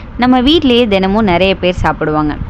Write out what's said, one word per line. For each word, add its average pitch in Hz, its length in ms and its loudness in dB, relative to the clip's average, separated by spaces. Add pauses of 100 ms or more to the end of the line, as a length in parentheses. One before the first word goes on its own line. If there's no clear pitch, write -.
(180)
நம்ம 254 240 2
வீட்டிலேயே 254 460 2
தினமும் 196 440 0
நிறைய 185 240 2
பேர் 180 280 -2
சாப்பிடுவாங்க. 151 520 -2 (140)